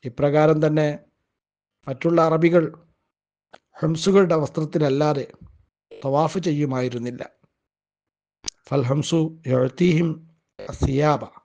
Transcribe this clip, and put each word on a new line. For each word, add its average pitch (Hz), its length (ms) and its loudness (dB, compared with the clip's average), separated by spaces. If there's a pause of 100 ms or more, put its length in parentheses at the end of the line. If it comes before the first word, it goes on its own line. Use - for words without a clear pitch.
ഇപ്രകാരം 147 560 2
തന്നെ 151 280 2 (960)
മറ്റുള്ള 165 400 0
അറബികൾ 165 380 4 (1120)
ഹുംസുകളുടെ 170 640 2
വസ്ത്രത്തിലല്ലാതെ 151 840 -2 (680)
തവാഫ് 151 540 -2
ചെയ്യുമായിരുന്നില്ല. 127 760 -4 (1500)
ഫൽ 139 200 -2
ഹുംസു 151 320 0 (320)
യുഅ്തീഹിം 160 560 0 (500)
അസ്സിയാബ 143 640 -2 (220)